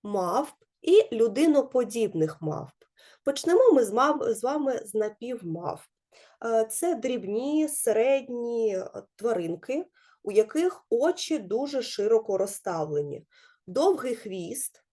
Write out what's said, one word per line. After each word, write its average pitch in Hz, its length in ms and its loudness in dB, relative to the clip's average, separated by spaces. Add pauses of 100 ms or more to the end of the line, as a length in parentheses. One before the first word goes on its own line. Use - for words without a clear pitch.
мавп 202 520 -2 (280)
і 381 200 6 (100)
людиноподібних 226 1300 2
мавп. 151 320 -8 (500)
Почнемо 370 480 4
ми 254 120 6
з 196 80 -4
мав-, 262 420 2
з 214 80 -6
вами 269 420 -2
з 208 100 -16
напівмавп. 208 840 -6 (640)
Е, 226 260 2
це 339 240 0
дрібні, 254 760 -2
середні, 240 1080 0
е, - 140 -6 (260)
тваринки, 208 680 -4 (380)
у 208 100 -8
яких 302 580 2
очі 302 480 0
дуже 247 440 -4
широко 220 560 0
розставлені, 156 880 -4 (400)
довгий 262 480 0
хвіст 190 800 -10